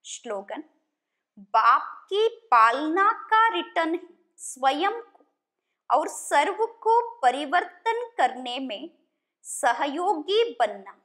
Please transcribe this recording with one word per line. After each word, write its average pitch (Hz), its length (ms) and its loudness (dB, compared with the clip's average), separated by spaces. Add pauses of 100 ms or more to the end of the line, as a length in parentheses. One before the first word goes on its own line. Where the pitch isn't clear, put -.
स्लोगन, 220 600 -12 (720)
बाप 226 640 2
की 415 240 0
पालना 311 840 2
का 440 360 2
रिटर्न 339 460 -2
है - 140 -10 (280)
स्वयं 294 680 -2
को - 240 -20 (640)
और 302 180 2
सर्व 370 580 -2
को 466 540 0
परिवर्तन 359 1000 -2
करने 247 400 -2
में 262 320 -10 (520)
सहयोगी 330 1160 -2
बनना। 202 440 -4